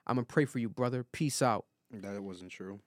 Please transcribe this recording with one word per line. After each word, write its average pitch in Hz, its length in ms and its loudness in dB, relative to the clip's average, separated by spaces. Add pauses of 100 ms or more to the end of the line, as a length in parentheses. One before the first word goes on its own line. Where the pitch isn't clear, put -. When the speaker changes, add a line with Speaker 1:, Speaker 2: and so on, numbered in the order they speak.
Speaker 1:
I'ma 123 160 2
pray 143 240 4
for - 140 -2
you, 117 100 0
brother. 123 340 0
Peace - 380 0
out." 117 240 4 (260)
Speaker 2:
That 101 320 -8
wasn't 90 280 -10
true. 95 360 -10